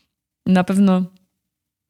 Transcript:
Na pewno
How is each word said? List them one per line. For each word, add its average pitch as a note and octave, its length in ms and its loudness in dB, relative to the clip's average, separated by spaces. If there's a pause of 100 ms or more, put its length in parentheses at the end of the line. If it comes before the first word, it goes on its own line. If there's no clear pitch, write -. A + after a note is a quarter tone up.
(460)
Na F#3 180 0
pewno F#3+ 420 0 (840)